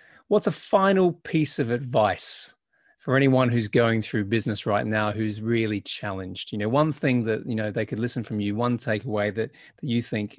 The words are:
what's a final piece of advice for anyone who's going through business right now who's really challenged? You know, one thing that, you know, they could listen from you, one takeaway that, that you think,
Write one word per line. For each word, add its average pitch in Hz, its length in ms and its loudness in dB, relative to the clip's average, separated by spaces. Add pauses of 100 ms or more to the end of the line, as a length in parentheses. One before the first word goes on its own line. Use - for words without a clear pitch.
(280)
what's 208 200 2
a 180 40 2
final 190 640 2
piece - 460 -2
of 117 120 0
advice 120 840 0 (460)
for 131 160 0
anyone 131 320 4
who's 117 220 0
going 113 320 4
through 104 240 -2
business 107 400 -2
right 110 200 0
now 107 260 0
who's 107 300 -4
really 110 380 0
challenged? 95 720 -10
You 110 60 -6
know, 104 100 -2
one 147 240 2
thing 127 320 0
that, 110 240 -2
you 120 80 -4
know, 107 160 -2
they 110 140 -2
could - 140 -6
listen 120 220 -2
from 107 200 -4
you, 101 120 -2
one 120 240 0
takeaway 107 560 -2
that, 113 180 -4
that - 360 -14
you 120 140 0
think, 107 380 -6